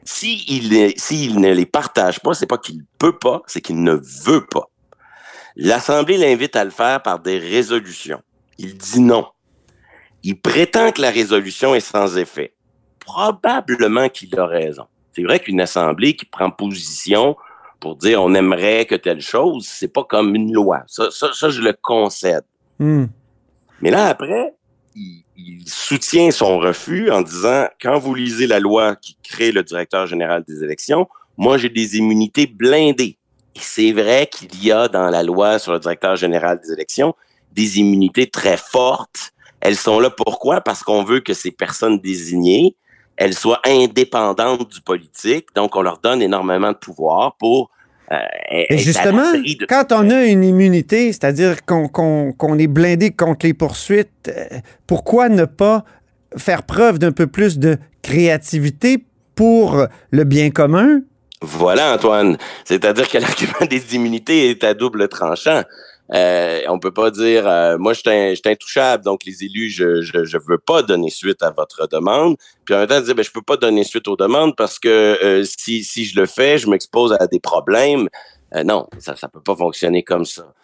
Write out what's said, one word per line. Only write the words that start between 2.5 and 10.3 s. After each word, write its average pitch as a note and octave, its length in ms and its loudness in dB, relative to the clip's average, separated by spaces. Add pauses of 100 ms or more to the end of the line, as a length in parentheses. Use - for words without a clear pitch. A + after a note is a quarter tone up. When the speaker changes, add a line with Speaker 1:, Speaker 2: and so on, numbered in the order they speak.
Speaker 1:
qu'il - 260 -18 (140)
peut E3+ 200 0
pas, B2+ 280 -2
c'est - 140 -12
qu'il E2 220 -4
ne E2 120 2 (320)
veut D3+ 200 2
pas. - 220 -6 (880)
L'Assemblée D3 600 0
l'invite C3+ 380 0
à G#2 80 0
le G2 60 -6
faire B2 320 -2
par F2 180 -4
des F#2 180 -4
résolutions. F#2+ 800 -4 (380)
Il F#2+ 180 -14
dit B2 240 -2
non. A#2+ 260 4 (960)
Il F#2+ 180 -6